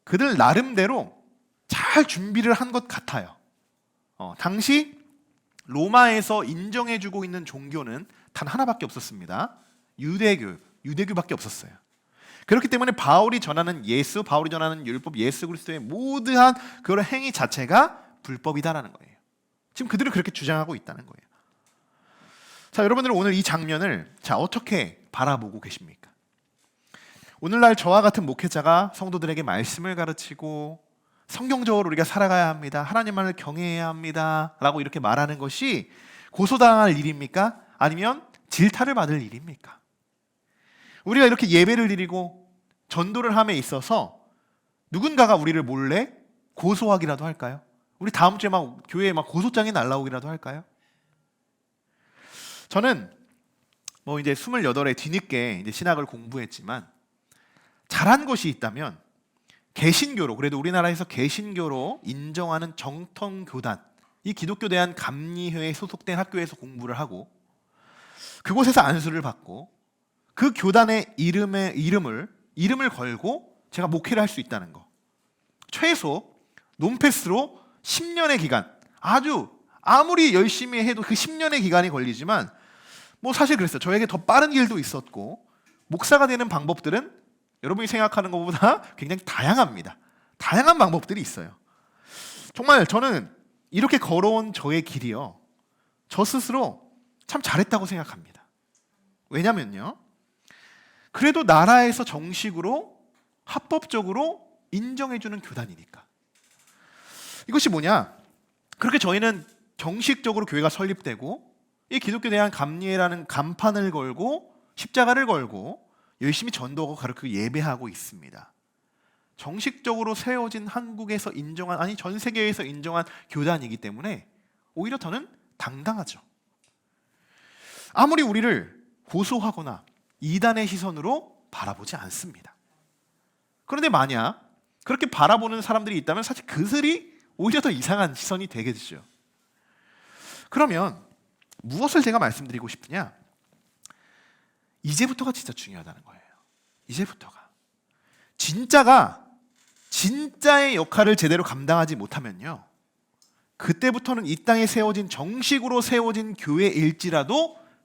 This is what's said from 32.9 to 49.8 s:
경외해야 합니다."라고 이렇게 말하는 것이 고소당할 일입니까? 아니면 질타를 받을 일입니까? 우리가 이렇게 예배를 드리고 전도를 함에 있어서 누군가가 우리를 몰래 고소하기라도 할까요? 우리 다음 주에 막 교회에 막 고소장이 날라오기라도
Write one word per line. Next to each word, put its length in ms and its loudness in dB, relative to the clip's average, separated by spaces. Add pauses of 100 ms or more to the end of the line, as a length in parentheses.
경외해야 540 -6
합니다."라고 920 -2
이렇게 200 -6
말하는 380 2
것이 520 -4 (420)
고소당할 640 6
일입니까? 640 -2 (180)
아니면 480 0 (220)
질타를 460 2
받을 280 -2
일입니까? 560 -18 (1300)
우리가 220 6
이렇게 220 4
예배를 400 6
드리고 640 -6 (380)
전도를 480 0
함에 180 4
있어서 640 -2 (720)
누군가가 460 4
우리를 260 0
몰래 500 -2 (420)
고소하기라도 720 0
할까요? 360 -8 (380)
우리 120 -6
다음 280 4
주에 120 -2
막 280 -2 (100)
교회에 240 0
막 140 -2
고소장이 460 0
날라오기라도 560 -2